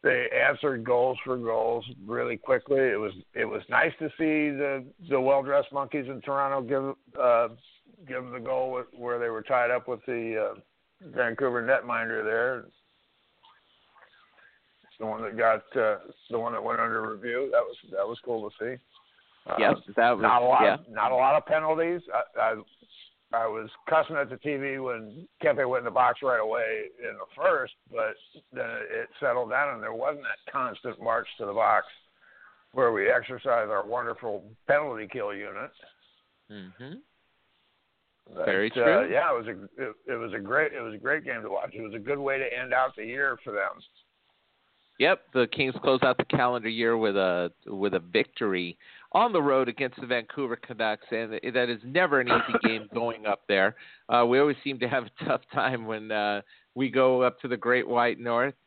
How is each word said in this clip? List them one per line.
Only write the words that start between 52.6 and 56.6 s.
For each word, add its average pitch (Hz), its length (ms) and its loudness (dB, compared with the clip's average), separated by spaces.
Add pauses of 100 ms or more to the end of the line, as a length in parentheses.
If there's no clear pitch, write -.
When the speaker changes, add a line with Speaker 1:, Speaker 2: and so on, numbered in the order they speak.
Speaker 2:
game 110 300 0
going 113 320 -4
up 101 240 0
there. 101 260 4 (320)
Uh, 120 180 6
we 123 140 6
always 147 240 4
seem 135 160 -6
to 123 80 -2
have 123 160 0
a - 220 -12
tough 131 160 0 (120)
time 123 320 -2
when, 110 260 -6
uh, 104 280 0 (360)